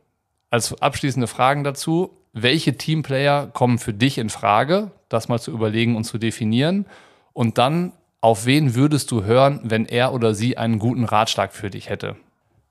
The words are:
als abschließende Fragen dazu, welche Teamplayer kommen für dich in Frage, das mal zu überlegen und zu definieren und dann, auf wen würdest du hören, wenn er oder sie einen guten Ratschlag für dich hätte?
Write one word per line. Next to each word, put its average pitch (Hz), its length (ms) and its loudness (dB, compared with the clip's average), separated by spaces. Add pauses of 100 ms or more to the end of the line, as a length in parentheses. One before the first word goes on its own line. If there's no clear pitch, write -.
(500)
als - 300 -2
abschließende 131 460 -2
Fragen 139 380 0
dazu, 165 540 -4 (140)
welche 127 440 0
Teamplayer 143 720 0
kommen 123 320 0
für - 140 -6
dich 127 260 0
in 110 120 -4
Frage, 139 600 0 (180)
das - 200 -4
mal 120 100 0
zu - 120 -8
überlegen 113 460 0
und 110 80 -4
zu 117 140 -8
definieren 120 680 0 (460)
und 117 260 -2
dann, 165 340 0 (300)
auf 113 240 4
wen 135 280 4
würdest 139 360 2
du 110 140 0
hören, 135 400 4
wenn 113 200 0
er 123 300 0
oder 113 200 2
sie 113 220 -2
einen 113 220 0
guten 120 260 0
Ratschlag 107 480 0
für 101 180 -10
dich - 200 -12
hätte? 101 260 -8 (540)